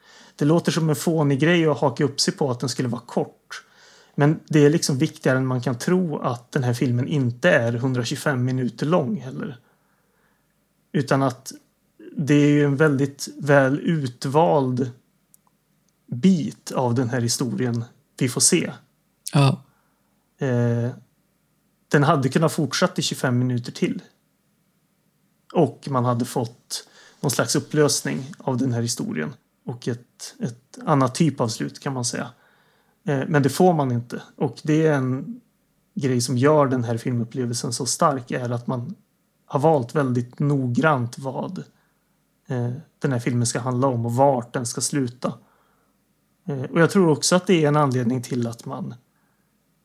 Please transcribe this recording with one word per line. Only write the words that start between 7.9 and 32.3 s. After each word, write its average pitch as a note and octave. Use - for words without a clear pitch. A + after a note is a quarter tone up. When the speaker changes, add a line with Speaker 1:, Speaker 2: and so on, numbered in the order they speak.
Speaker 1:
minuter B2+
lång E3
heller. C3+
Utan C3+
att C3
det D3
är D3
ju D3
en C#3+
väldigt C#3
väl C#3
utvald C#3
bit D#3
av B2
den B2
här B2+
historien A#2
vi C3+
får C3+
se. -
Speaker 2:
Ja. C#3+
Speaker 1:
Eh, A#2+
den D3
hade C#3
kunnat D#3
fortsätta F3
i -
tjugofem B2+
minuter B2
till. -
Och D3
man B2+
hade B2
fått -
någon D3
slags B2
upplösning C#3+
av C3
den B2+
här A#2
historien. -
Och A#2+
ett, -
ett -
annat C3+
typ D3
av A#2+
slut, C#3+
kan C#3
man B2+
säga. -